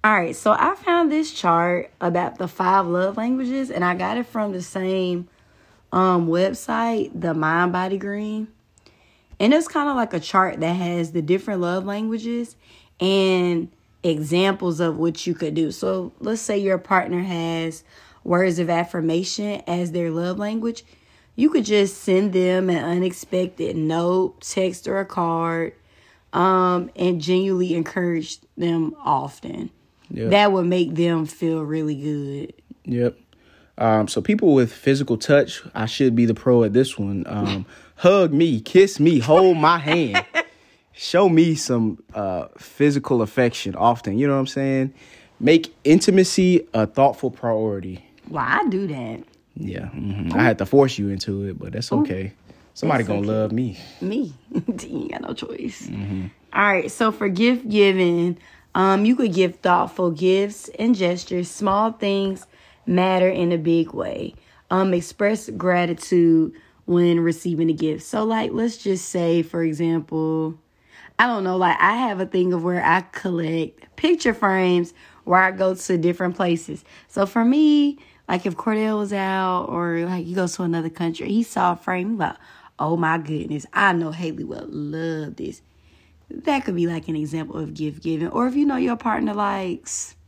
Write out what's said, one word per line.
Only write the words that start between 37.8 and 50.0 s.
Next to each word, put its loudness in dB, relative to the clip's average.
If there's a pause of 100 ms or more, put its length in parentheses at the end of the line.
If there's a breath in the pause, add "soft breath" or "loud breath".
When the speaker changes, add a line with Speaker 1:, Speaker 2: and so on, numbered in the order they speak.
Speaker 2:
<laughs> -20
hug 6
me, 2
kiss 4
me, 6
hold 6
my 4
hand. 0
Speaker 1:
<laughs> -8
Speaker 2:
Show 2
me 6
some, -2 (120)
uh, -6 (120)
physical 0
affection -2
often. 0
You 2
know 2
what 2
I'm -2
saying? -2 (440 soft breath)
Make 4 (120)
intimacy 6
a 4
thoughtful 2
priority. -4 (240)
Speaker 1:
Well, -4
I 0
do -2
that. -8 (340)
Speaker 2:
Yeah. -8
Mm-hmm. -6